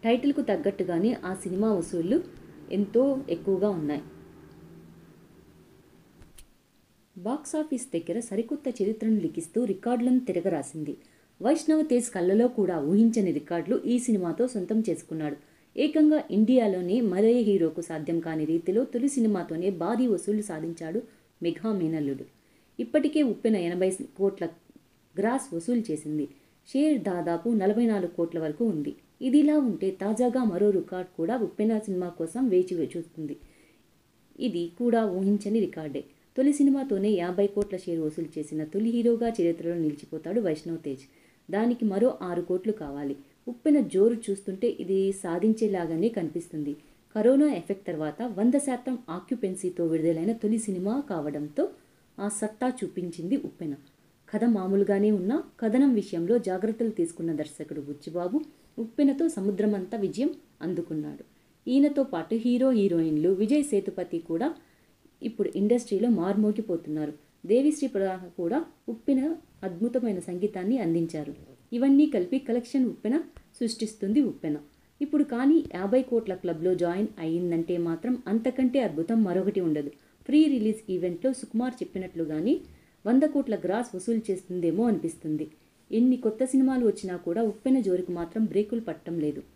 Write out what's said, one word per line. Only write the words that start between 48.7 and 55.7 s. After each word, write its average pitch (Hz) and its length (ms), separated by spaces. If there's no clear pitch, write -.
ఆక్యుపెన్సీతో 185 760
విడుదలైన 165 460
తొలి 226 260
సినిమా 202 420
కావడంతో 151 720
ఆ 202 80
సత్తా 214 460
చూపించింది 175 540
ఉప్పెన. - 380
కథ 214 140
మామూలుగానే 202 680
ఉన్నా 214 320
కథనం 254 340